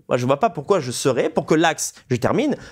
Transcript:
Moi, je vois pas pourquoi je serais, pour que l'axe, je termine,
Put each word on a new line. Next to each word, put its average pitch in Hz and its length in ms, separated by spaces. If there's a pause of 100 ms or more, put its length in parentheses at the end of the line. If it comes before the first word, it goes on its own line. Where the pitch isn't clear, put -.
Moi, - 80
je 123 80
vois 139 160
pas 233 80
pourquoi 170 320
je 123 120
serais, 139 360
pour 185 160
que 170 100
l'axe, 156 380 (160)
je 123 80
termine, 175 400 (160)